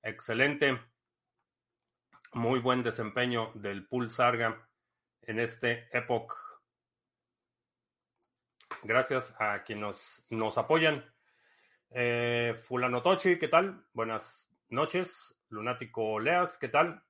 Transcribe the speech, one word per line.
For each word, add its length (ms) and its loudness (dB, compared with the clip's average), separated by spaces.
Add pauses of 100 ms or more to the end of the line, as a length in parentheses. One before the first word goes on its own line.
Excelente. 760 2 (1500)
Muy 260 2
buen 240 2
desempeño 720 -2
del 320 -8
pool 240 -4
Sarga 580 2 (540)
en 160 -4
este 580 -2
Epoch. 380 -2 (2500)
Gracias 560 0
a 240 -2
quienes 200 -8
nos, 480 -10
nos 280 0
apoyan. 460 2 (840)
Eh, 760 0
Fulano 360 0
Tochi, 380 4
¿qué 80 -2
tal? 460 2
Buenas 580 -6 (200)
noches. 680 -4 (120)
Lunático 680 -4
Leas, 400 0
¿qué 100 -6
tal? 420 2